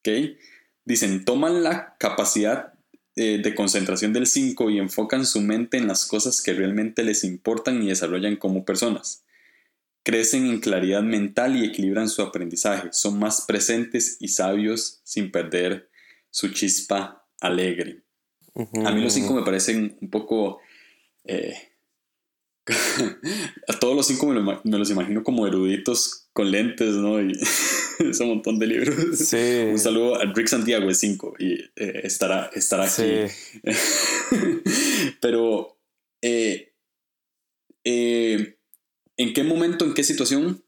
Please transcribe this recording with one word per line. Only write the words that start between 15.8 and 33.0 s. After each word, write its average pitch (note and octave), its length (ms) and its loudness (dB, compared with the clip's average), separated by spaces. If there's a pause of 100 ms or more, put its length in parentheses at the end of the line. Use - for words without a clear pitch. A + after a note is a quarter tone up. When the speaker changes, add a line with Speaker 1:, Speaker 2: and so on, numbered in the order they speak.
Speaker 1:
su G2 200 -2
chispa - 760 -2 (140)
alegre". F2+ 640 -2 (520)
Speaker 2:
Ujú. A2 320 -4
Speaker 1:
A G2+ 60 2
mí G#2+ 100 2
los A#2+ 120 2
cinco - 200 2
me A#2+ 80 2
parecen G#2+ 580 0
un F#2+ 100 -12
poco... G#2+ 500 -2 (640)
Eh, D#2+ 300 -6 (1120)
<laughs> C3+ 1000 -4
a A#2+ 100 -2
todos B2 180 4
los C#3 100 2
cinco C3+ 200 2
me C#3+ 80 2
lo A2+ 80 2
ima-, G2 220 -2
me G#2+ 140 2
los G2+ 120 0
imagino G2+ 320 0
como A#2 240 2
eruditos G2 880 0
con G2 180 0
lentes, A2 440 2
¿no? G#2 280 2
Y F#2+ 100 0
<laughs> - 680 -2
ese D3+ 240 0
montón A2+ 340 0
de A2 80 2
libros. C#3+ 520 0
Speaker 2:
Sí. A#2 520 2
Speaker 1:
Un G#2+ 80 2
saludo A#2 380 2
a G#2+ 160 0
Rick A2+ 160 2
Santiago, A2 420 2
es F#2 80 2
cinco, G2+ 400 -2
y, F#2 160 0
eh, - 500 -8
estará, F#2+ 500 0
estará F#2+ 300 0
aquí. F#2+ 80 0
Speaker 2:
Sí. G#2+ 720 -2